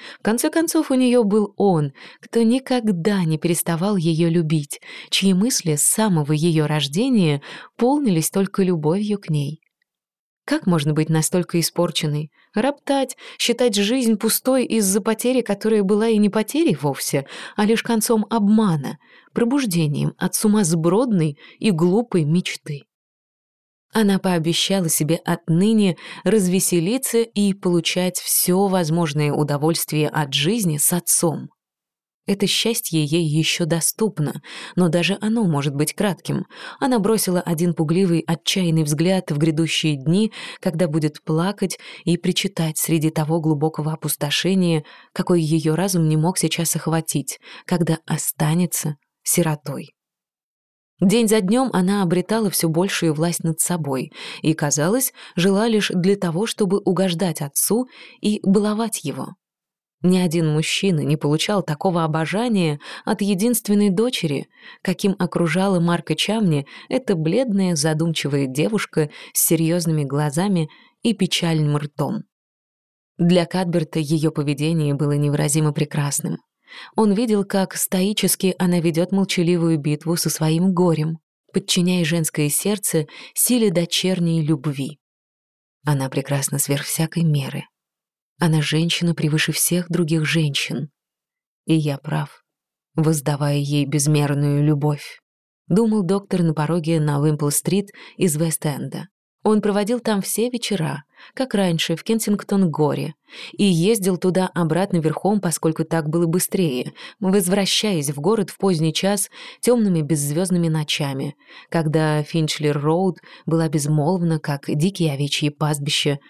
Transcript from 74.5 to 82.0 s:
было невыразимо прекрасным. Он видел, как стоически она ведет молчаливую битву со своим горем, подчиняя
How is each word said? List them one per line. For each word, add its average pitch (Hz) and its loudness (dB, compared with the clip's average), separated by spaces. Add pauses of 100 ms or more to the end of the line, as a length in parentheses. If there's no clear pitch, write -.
было 147 -2
невыразимо 147 0
прекрасным. 147 -4 (580)
Он 214 4
видел, 208 0
как 190 -2
стоически 190 0
она 175 2
ведет 170 0
молчаливую 175 2
битву 147 -2
со 160 -2
своим 165 0
горем, 160 0 (340)
подчиняя 180 0